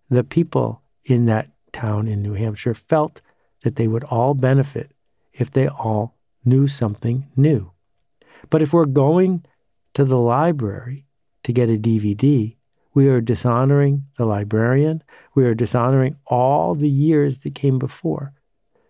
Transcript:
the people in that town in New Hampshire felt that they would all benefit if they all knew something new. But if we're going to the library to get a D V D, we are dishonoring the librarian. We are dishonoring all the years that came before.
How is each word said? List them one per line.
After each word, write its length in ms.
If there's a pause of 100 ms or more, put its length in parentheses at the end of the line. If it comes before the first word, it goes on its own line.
the 160
people 580 (220)
in 220
that 240 (220)
town 360
in 140
New 100
Hampshire 420
felt 460 (420)
that 140
they 100
would 180
all 280
benefit 600 (420)
if 160
they 180
all 460 (280)
knew 240
something 600 (100)
new. 340 (800)
But 140
if 100
we're 140
going 580 (500)
to 100
the 140
library 840 (380)
to 100
get 160
a 80
D 220
V 160
D, 420 (380)
we 140
are 120
dishonoring 840 (120)
the 80
librarian. 800 (320)
We 100
are 100
dishonoring 640 (100)
all 480
the 140
years 500
that 160
came 240
before. 540 (580)